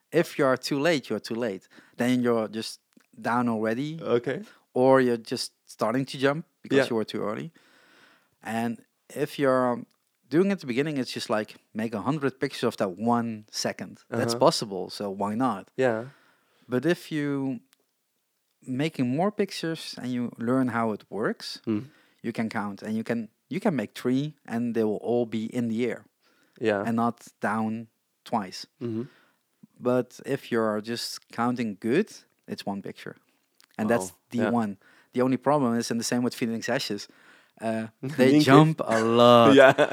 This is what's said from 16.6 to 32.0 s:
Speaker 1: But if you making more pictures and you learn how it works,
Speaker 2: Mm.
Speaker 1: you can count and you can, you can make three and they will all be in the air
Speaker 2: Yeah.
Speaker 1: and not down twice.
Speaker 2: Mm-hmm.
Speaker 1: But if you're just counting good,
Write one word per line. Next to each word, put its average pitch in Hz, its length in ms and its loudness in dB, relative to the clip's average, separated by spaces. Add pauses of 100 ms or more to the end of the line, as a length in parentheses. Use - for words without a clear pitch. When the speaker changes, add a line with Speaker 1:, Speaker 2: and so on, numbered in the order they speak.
Speaker 1:
But 127 180 -2
if 170 260 -2
you 139 480 -4 (1080)
making 131 480 -2
more 185 160 2
pictures - 680 -4
and 127 100 -6
you 123 260 -4
learn 127 320 2
how 113 240 0
it 98 160 -10
works, - 560 -6
Speaker 2:
Mm. 110 200 -2 (360)
Speaker 1:
you 117 100 -6
can 113 180 -4
count 104 340 -6
and 107 120 -4
you 110 80 -4
can, 117 260 -6 (200)
you 165 100 -6
can 196 160 0
make 104 200 -4
three 135 400 -2 (100)
and 117 300 -4
they 113 80 2
will 107 180 -2
all 120 240 0
be 110 200 -4
in 120 240 -4
the 113 200 -2
air - 160 -8 (540)
Speaker 2:
Yeah. 104 260 0
Speaker 1:
and 113 100 -2
not 117 320 -2 (140)
down 110 460 -4 (360)
twice. - 440 -8 (120)
Speaker 2:
Mm-hmm. 117 240 -6 (760)
Speaker 1:
But 123 460 -2
if - 260 -6
you're 110 300 0
just - 500 -10
counting 117 480 -2
good, 143 280 0 (400)